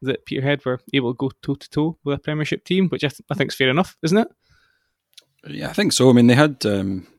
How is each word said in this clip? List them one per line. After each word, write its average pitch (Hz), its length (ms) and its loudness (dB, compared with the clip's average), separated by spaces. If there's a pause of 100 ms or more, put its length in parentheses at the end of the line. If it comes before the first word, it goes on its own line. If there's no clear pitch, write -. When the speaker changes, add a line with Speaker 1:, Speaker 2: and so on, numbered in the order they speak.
Speaker 1:
that 131 240 -4
Peterhead 139 380 -4
were 127 160 -4 (120)
able 123 220 0
to - 20 -10
go 135 140 -4 (120)
toe-to-toe 151 640 -4
with 143 140 -4
a - 40 -14
Premiership 151 420 -6
team, 185 240 0
which - 160 -4
I, 139 40 -2
th-, - 220 -10
I 143 40 -2
think's - 200 -2
fair 131 160 0
enough, 165 320 -2
isn't 165 160 2
it? 240 100 0 (1200)
Speaker 2:
Yeah, 151 220 -10
I - 20 -14
think 196 200 -2
so. 131 180 4
I - 20 6
mean, 120 140 6
they 123 80 6
had, 143 320 2
um, 95 400 -2 (120)